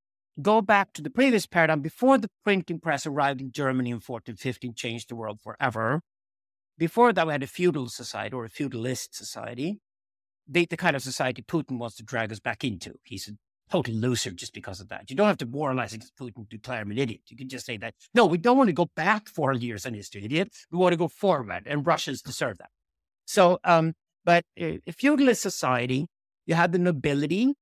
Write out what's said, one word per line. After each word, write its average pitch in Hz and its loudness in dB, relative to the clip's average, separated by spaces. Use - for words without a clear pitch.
go 214 4
back 202 2
to - -12
the 147 -6
previous 233 2
paradigm. 160 2
Before 254 4
the 208 -2
printing 185 0
press 156 -2
arrived 139 0
in 131 -10
Germany 131 0
in 120 -6
fourteen 117 -12
fifteen, 123 -8
changed 117 -8
the 120 -12
world 110 -8
forever. 113 -2
Before 226 4
that, 175 2
we 156 -2
had 143 -2
a 135 -8
feudal 151 0
society 107 -8
or 120 -8
a 113 -12
feudalist 127 -6
society. 120 -8
The, 170 2
the 165 -6
kind 165 2
of 131 -4
society 127 -4
Putin 135 -4
wants 117 -10
to - -18
drag 110 -6
us 107 -12
back - -6
into. 104 -6
He's - -14
a 104 -14
total 120 0
loser 120 0
just - -14
because 98 -12
of 98 -18
that. - -14
You 135 -12
don't 202 2
have 202 2
to 131 -6
moralize 131 -4
against 110 -18
Putin, 113 -14
declare 113 -10
him 104 -8
an 107 -4
idiot. 117 -4
You 117 -20
can 131 -14
just 127 -12
say 117 -8
that, 107 -12
"No, 233 6
we 175 4
don't 240 4
want 262 6
to 180 4
go 165 0
back 208 0
four 135 0
years 117 -6
in 127 -8
history, 101 -12
idiot. 151 -2
We 165 -6
want 180 4
to 170 -2
go 170 0
forward, 120 -2
and 147 -4
Russians 156 0
deserve 120 -6
that." - -20
So, 180 6
um, 165 4
but, 170 4
uh, 160 -4
a 170 -10
feudalist 262 4
society, 127 0
you 160 0
had 170 4
the 185 2
nobility 170 2